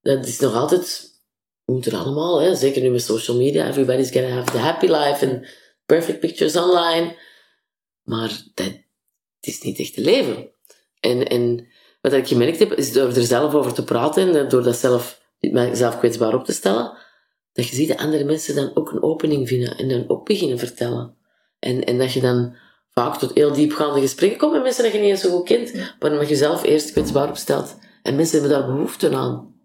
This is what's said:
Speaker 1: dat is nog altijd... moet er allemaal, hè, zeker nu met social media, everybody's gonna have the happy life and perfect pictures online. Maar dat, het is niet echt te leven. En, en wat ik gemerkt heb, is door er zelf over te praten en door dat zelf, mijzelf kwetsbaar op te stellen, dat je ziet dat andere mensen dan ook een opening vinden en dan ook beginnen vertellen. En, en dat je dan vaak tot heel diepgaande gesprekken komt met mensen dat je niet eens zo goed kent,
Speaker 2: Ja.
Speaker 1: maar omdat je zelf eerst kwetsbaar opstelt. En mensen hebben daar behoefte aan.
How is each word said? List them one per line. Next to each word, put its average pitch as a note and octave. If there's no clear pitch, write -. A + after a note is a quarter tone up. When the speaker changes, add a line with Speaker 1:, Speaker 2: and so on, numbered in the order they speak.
Speaker 1:
dat C3
is A#2+
nog A#2
altijd... D3+
moet B2+
er A2
allemaal, D3
hè, F3
zeker C3
nu B2+
met A#2+
social A2+
media, C#3+
everybody's C3
gonna B2+
have B2
the B2+
happy D#3
life C#3+
and B2
perfect E3
pictures D#3+
online. E3+
Maar A2+
dat, F#2
het -
is -
niet -
echt -
te -
leven. C#3+
En, B2
en A#2+
wat C3+
ik C3
gemerkt C3+
heb, G#3
is C3+
door B2+
er B2
zelf B2+
over B2+
te B2
praten D3+
en C3+
door B2+
dat A#2+
zelf, B2
mijzelf A#2+
kwetsbaar A2+
op B2+
te -
stellen, -
dat A#2+
je -
ziet D3
dat A2
andere D3+
mensen D3+
dan C#3
ook D3+
een -
opening D3+
vinden B2
en C3
dan A#2+
ook -
beginnen E3+
vertellen. A#2+
En, B2+
en B2
dat B2+
je C3
dan B2
vaak B2+
tot C3
heel D3
diepgaande D3
gesprekken E3+
komt D4+
met D4
mensen B3+
dat A3
je G#3
niet G3+
eens F#3+
zo F#3+
goed F3+
kent, A#3+
Speaker 2:
Ja. -
Speaker 1:
maar D3
omdat D3
je D3
zelf D3
eerst D3+
kwetsbaar D3
opstelt. -
En C3+
mensen D#3
hebben C#3+
daar C3+
behoefte D3+
aan. B2